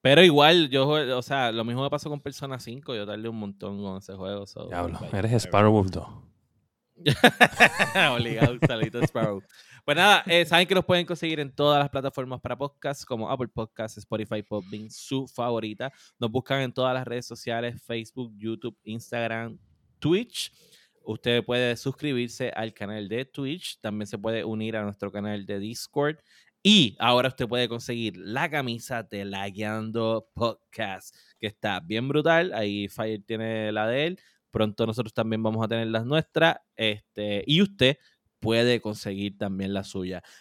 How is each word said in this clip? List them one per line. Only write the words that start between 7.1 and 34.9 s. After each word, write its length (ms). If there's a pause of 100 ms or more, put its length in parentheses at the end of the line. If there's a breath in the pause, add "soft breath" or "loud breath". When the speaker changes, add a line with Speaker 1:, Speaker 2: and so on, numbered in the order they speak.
Speaker 1:
Obligado, 380
un 120
saludito 320
a 60
Sparrow. 380 (420 loud breath)
Pues 120
nada, 300
eh, 200
saben 200
que 80
nos 120
pueden 180
conseguir 340
en 140
todas 280
las 100
plataformas 500
para 160
podcast, 480
como 260
Apple 180
Podcasts, 500
Spotify, 440
Podbean, 480
su 380
favorita. 640 (260 soft breath)
Nos 120
buscan 320
en 100
todas 220
las 120
redes 200
sociales, 560
Facebook, 560
YouTube, 460
Instagram, 760 (400)
Twitch. 540 (560 soft breath)
Usted 360
puede 320
suscribirse 720
al 240
canal 340
de 180
Twitch. 540
También 280
se 100
puede 260
unir 320
a 60
nuestro 300
canal 340
de 140
Discord. 560 (480 soft breath)
Y 340
ahora 300
usted 180
puede 220
conseguir 480
la 340
camisa 540
de 200
Lagueando 1080
Podcast, 800 (240 soft breath)
que 80
está 320
bien 300
brutal. 460
Ahí 340
Fire 360
tiene 460
la 160
de 220
él. 120 (300 soft breath)
Pronto 340
nosotros 300